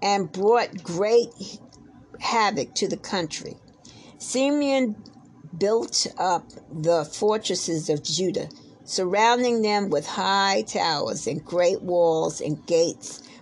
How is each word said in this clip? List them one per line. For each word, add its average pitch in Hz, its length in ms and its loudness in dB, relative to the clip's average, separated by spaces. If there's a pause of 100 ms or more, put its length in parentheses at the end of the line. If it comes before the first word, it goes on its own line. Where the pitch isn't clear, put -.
and 196 300 0
brought 202 500 2
great 208 480 2 (880)
havoc 208 540 0
to 202 140 -2
the 190 100 -4
country. - 600 -8 (600)
Simeon 269 800 0 (600)
built 208 520 0 (100)
up 175 280 0 (260)
the 160 320 2
fortresses 185 840 -2
of 151 120 0
Judah, 170 480 -2 (360)
surrounding 226 760 2
them 208 280 2
with 147 180 0
high 196 580 0
towers 165 640 -2
and 143 180 -6
great 175 360 2
walls 165 600 2
and - 240 -4
gates - 560 0 (200)